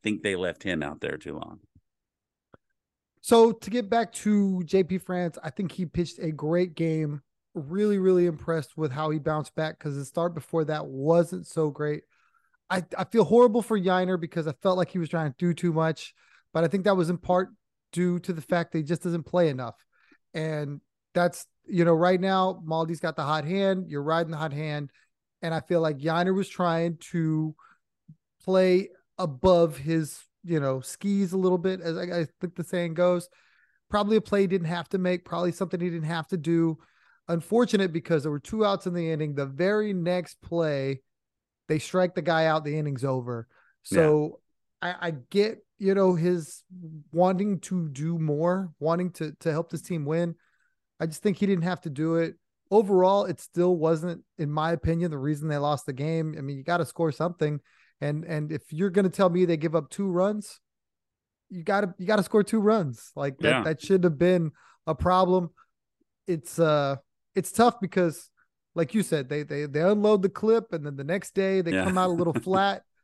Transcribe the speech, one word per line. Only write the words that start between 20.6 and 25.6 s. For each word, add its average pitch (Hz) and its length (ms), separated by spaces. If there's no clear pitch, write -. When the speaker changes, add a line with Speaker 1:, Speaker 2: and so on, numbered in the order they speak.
Speaker 2:
that's, 175 340
you 170 180
know, 170 80
right 175 260
now, 185 460
Maldy's 160 360
got 165 160
the 160 60
hot 151 220
hand. 190 460
You're 143 120
riding 160 280
the 160 80
hot 151 160
hand. 147 360
And 165 100
I 160 80